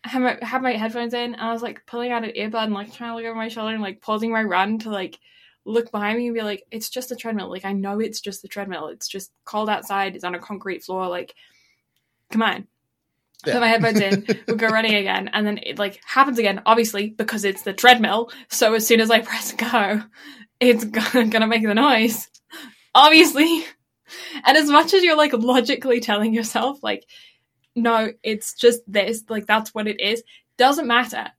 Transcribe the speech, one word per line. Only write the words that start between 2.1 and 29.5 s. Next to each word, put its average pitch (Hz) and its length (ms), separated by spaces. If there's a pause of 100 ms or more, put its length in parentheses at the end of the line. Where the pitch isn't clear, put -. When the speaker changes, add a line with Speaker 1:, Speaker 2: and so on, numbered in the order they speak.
Speaker 1:
out 226 120
an 214 60
earbud 220 340
and, 220 100
like, 208 200
trying 233 160
to 233 60
look 226 100
over 226 80
my 226 140
shoulder 220 260
and, 220 80
like, 196 180
pausing 220 320
my 220 100
run 202 380
to, 220 100
like, 190 280 (460)
look 226 280
behind 214 260
me 240 80
and 233 80
be 226 80
like, 208 300
"It's 220 180
just 254 220
a - 20
treadmill. 214 340
Like, 185 160
I 196 80
know 196 280
it's 220 200
just 196 220
a 196 60
treadmill. 180 400
It's - 180
just - 240 (140)
cold 214 260
outside. 196 460
It's - 80
on 180 100
a 170 60
concrete 196 420
floor. 185 240
Like, 180 300 (960)
come 220 100
on." 202 240 (800)
Speaker 2:
Yeah. - 60
Speaker 1:
Put 240 80
my 233 80
headphones 226 320
in, 196 260 (160)
Speaker 2:
<laughs> - 60
Speaker 1:
we 226 80
go 220 100
running 220 300
again, 196 360
and 214 140
then 208 160
it, - 160
like, 202 260
happens 262 360
again, 202 260
obviously, 220 440
because 214 340
it's 196 180
the 196 100
treadmill. 233 600 (160)
So 220 260
as 220 100
soon 233 160
as 220 120
I 226 80
press - 320
go, 220 500 (560)
it's 233 260
<laughs> 220 280
gonna, 233 160
gonna 220 180
make 226 180
the 208 100
noise, 226 540 (640)
obviously. 311 720 (800)
And 277 140
as 294 100
much 311 260
as 359 100
you're, 320 120
like, 302 160
logically 247 680
telling 220 340
yourself, 233 480
like, 214 240 (680)
"No, 226 340 (140)
it's 214 300
just 233 340
this, 208 400
like, 214 180
that's 220 260